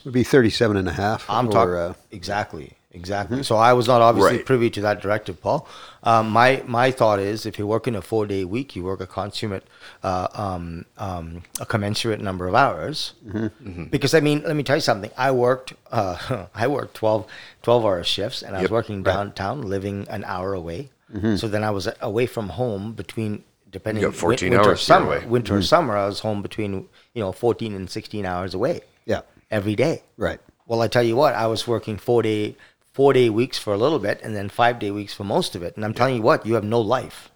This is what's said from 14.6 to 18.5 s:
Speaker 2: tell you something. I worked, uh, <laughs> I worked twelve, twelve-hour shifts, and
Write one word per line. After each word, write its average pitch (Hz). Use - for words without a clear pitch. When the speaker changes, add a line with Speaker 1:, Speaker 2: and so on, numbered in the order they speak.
Speaker 2:
tell 147
you -
something. 107
I 131
worked, 127
uh, 98
<laughs> -
I 110
worked 127
twelve, 110
twelve-hour 110
shifts, -
and 95